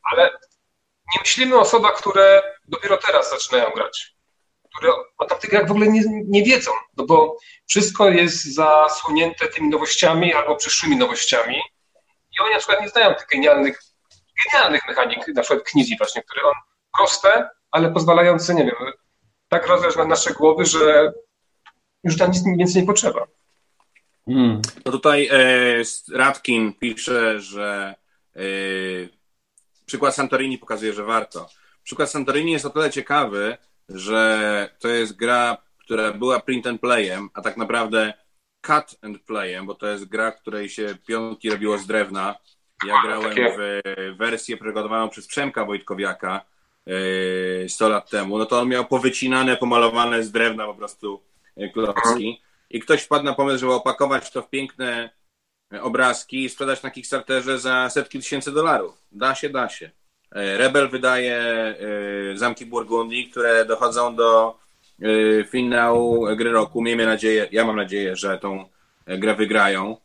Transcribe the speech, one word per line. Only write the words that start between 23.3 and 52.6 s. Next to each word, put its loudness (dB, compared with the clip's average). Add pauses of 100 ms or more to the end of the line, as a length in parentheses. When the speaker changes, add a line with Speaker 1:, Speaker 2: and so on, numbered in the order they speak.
Speaker 2:
Hmm. 2 (220)
Speaker 3:
No -2
tutaj, 2
e, 4
s-, -6
Radkin 0
pisze, -4
że, -8 (420)
e, -14 (1500)
przykład -2
Santorini -4
pokazuje, -6
że -8
warto. -6 (340)
Przykład -4
Santorini -4
jest -4
o -8
tyle -2
ciekawy, -4 (320)
że 0
to -4
jest -2
gra, 0 (220)
która -4
była -2
print -6
and -6
playem, -2
a -14
tak -6
naprawdę -4 (520)
cut -2
and -16
playem, -8
bo -12
to -10
jest -8
gra, -4
w -20
której -10
się -8 (120)
pionki -6
robiło -2
z -12
drewna. -4 (520)
Ja -4
Speaker 1:
A, 4
Speaker 3:
grałem -4
Speaker 1:
takie. 0
Speaker 3:
w -6 (340)
wersję -6
przygotowaną -6
przez -18
Przemka -6
Wojtkowiaka, -8 (420)
e, -4
sto 0
lat -2
temu. -4
No -2
to 0
on -2
miał 0
powycinane, 0
pomalowane 2
z -8
drewna -2
po -12
prostu, -12 (340)
e, -10
klocki. -2
Speaker 1:
Mhm. -2 (360)